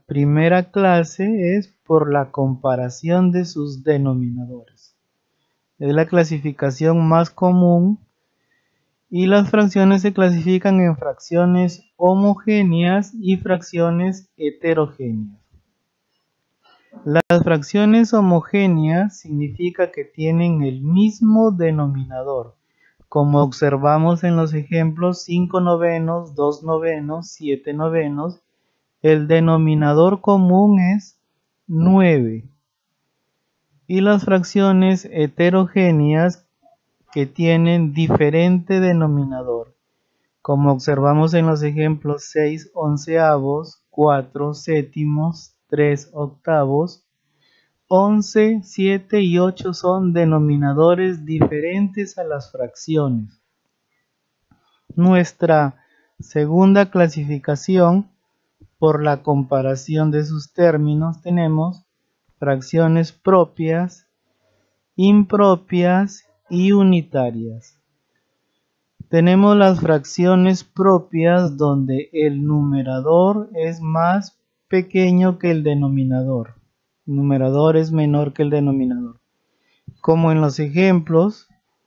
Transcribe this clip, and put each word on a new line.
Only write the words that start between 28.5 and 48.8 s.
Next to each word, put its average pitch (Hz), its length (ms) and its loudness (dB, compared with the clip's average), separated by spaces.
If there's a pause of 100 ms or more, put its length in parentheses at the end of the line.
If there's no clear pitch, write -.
el 156 260 2
denominador 160 920 2
común 196 580 4
es 190 400 -2 (460)
nueve. 160 840 2 (1400)
Y 185 140 0
las 202 240 2
fracciones 190 880 0
heterogéneas 175 1300 0 (640)
que 143 140 -2
tienen 165 640 0
diferente 170 880 0
denominador. 139 920 -2 (680)
Como 143 320 0
observamos 143 640 0
en 165 120 2
los 151 160 0
ejemplos 151 600 -4
seis 151 480 -4
onceavos, 151 1200 -2
cuatro 147 640 -2
séptimos, 151 1000 -4 (140)
tres 143 460 -2
octavos, 147 920 -4 (800)
once, 214 760 2
siete 196 580 -2